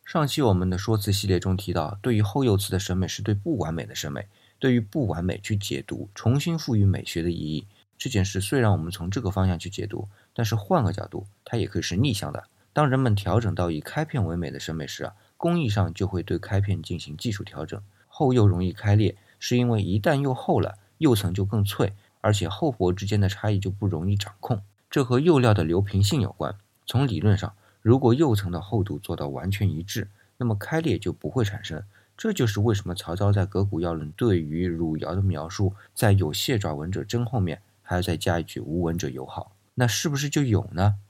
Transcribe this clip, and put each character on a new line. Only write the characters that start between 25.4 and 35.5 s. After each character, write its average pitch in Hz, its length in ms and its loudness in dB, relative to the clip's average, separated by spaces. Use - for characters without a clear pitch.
的 87 100 4
流 85 160 2
平 101 240 2
性 127 160 2
有 73 120 0
关。 78 220 -6
从 135 220 2
理 98 120 -2
论 98 180 4
上， - 180 -6
如 123 180 6
果 120 140 6
釉 135 220 4
层 98 160 -2
的 85 100 -4
厚 101 220 -2
度 76 160 -4
做 - 160 -6
到 73 140 -6
完 71 220 -6
全 101 200 2
一 78 120 -6
致， 101 260 -6
那 127 80 -4
么 113 120 2
开 156 240 -4
裂 123 180 0
就 85 140 -4
不 - 180 -8
会 123 140 0
产 101 180 -4
生。 - 220 -10
这 220 160 -4
就 131 140 2
是 104 140 -2
为 110 140 4
什 98 120 -4
么 87 80 -6
曹 85 200 -8
操 101 160 2
在 101 160 4
《革 98 180 0
骨 90 160 -2
要 85 140 -2
论》 76 200 -6
对 101 260 2
于 80 260 -2
汝 82 300 -2
窑 76 180 -4
的 98 80 0
描 82 260 -2
述， 98 260 0